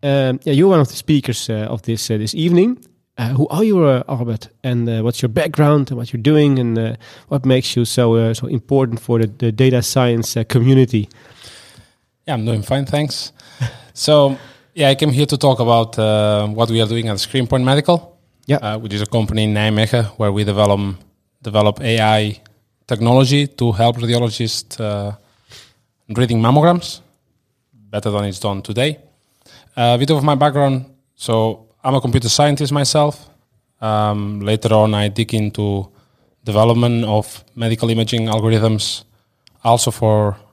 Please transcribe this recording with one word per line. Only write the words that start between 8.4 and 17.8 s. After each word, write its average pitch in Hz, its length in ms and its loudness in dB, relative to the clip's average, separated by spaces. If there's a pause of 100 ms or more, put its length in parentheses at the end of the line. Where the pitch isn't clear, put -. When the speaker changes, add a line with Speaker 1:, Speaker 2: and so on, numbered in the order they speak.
Speaker 1:
important 120 540 -2
for 120 180 -2
the, 110 180 0
the 113 180 -2
data 127 280 2
science, 120 540 0
uh, 113 100 -2
community? 123 640 2 (1160)
Speaker 2:
Yeah, 127 100 -4
I'm 110 100 -4
doing 113 180 -2
fine, 135 220 -2
thanks. - 480 -4 (260)
<laughs> - 340 -8
So, 143 440 2 (380)
yeah, 143 160 2
I 139 40 4
came 147 180 0
here 139 140 2
to 143 100 -2
talk 131 240 2
about, 117 380 2
uh, 107 500 0
what 113 220 -2
we 113 100 0
are 110 80 0
doing 113 200 -4
at 101 100 -4
Screenpoint 127 460 -2
Medical, 147 520 0 (280)